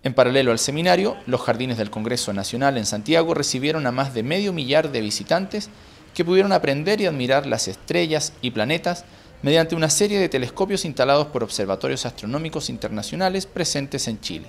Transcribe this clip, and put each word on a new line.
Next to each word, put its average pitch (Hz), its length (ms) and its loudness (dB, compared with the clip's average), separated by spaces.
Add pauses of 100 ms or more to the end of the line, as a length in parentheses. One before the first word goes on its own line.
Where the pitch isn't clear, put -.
En 131 120 -2
paralelo 127 360 6
al 113 60 4
seminario, 180 580 2 (120)
los 123 140 0
jardines 120 360 0
del 104 140 -4
Congreso 110 420 -4
Nacional 127 440 0
en 104 100 -2
Santiago 160 480 0
recibieron 147 500 -2
a 120 60 0
más 131 240 -2
de 110 80 -2
medio 190 280 0
millar 151 400 2
de 123 100 -2
visitantes 190 680 -2 (460)
que 170 100 0
pudieron 190 280 4
aprender 160 480 2
y 196 40 2
admirar 139 400 2
las 117 220 -2
estrellas 156 760 -2
y 123 80 -2
planetas 151 560 -2 (380)
mediante 160 320 4
una 156 160 2
serie 208 280 2
de 180 80 4
telescopios 180 580 -2
instalados 143 420 2
por - 160 -4
observatorios 107 640 -2
astronómicos 147 640 -6
internacionales 170 760 -4
presentes 143 600 -4
en 110 140 -6
Chile. 82 280 -10